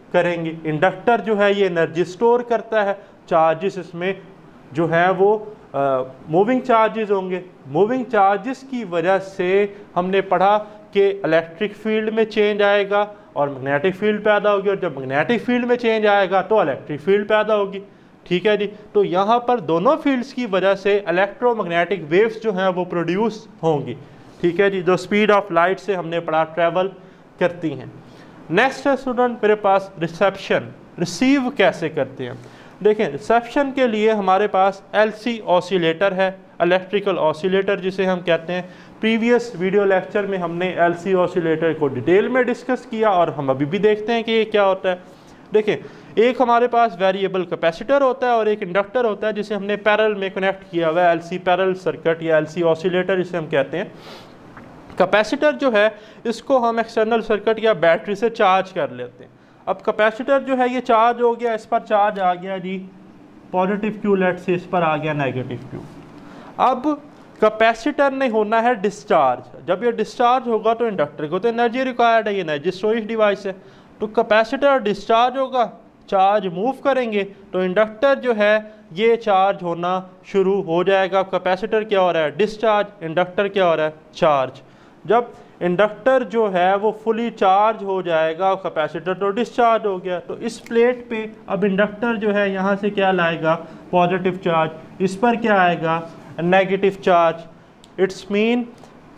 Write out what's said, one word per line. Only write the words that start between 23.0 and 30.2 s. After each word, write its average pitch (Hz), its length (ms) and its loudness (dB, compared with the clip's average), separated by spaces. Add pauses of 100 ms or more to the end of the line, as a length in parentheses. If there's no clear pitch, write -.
होंगी। 139 340 -2 (460)
ठीक 170 180 2
है 202 100 4
जी, 190 120 -4
जो 180 140 2
speed 208 340 2
of 202 220 2
light 180 260 2
से 202 160 -4
हमने 170 260 -4
पढ़ा 160 240 0
ट्रैवल 170 460 0 (500)
करती 175 300 -2
हैं। 127 200 -12 (600)
Next 247 360 0
है 277 100 2
student 247 460 -2
मेरे 214 140 4
पास 196 340 0 (100)
reception, 165 680 -2 (300)